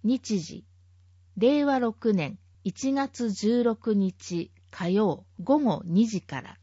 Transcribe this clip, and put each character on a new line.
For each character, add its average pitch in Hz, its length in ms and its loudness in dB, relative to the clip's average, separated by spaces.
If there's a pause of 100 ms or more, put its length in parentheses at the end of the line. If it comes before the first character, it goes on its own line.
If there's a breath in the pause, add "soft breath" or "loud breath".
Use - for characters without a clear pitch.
日 226 360 0
時、 - 260 -12 (720)
令 285 280 4
和 269 140 2
六 226 340 0
年 143 260 -2 (240)
一 262 300 -4
月 269 380 -2
十 233 320 2
六 226 300 0
日 185 580 -2 (200)
火 175 180 -6
曜 196 360 0 (180)
午 285 160 4
後 214 260 0
二 190 220 4
時 208 140 -4
か 135 200 -10
ら。 - 200 -20